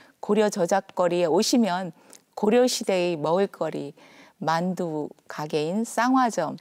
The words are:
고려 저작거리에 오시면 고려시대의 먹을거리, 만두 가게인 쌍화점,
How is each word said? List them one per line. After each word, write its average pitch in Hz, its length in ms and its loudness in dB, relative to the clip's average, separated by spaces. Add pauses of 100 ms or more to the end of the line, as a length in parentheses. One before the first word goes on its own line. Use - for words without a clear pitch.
(200)
고려 214 300 2
저작거리에 175 760 0
오시면 185 680 0 (420)
고려시대의 208 840 2
먹을거리, 156 760 -2 (460)
만두 165 720 -2 (180)
가게인 160 560 -4
쌍화점, 226 760 0